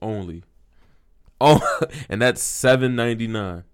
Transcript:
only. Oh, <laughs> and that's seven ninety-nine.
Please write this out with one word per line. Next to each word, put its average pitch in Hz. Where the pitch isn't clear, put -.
only. 95
Oh, 151
<laughs> 151
and 107
that's 123
seven 127
ninety-nine. 110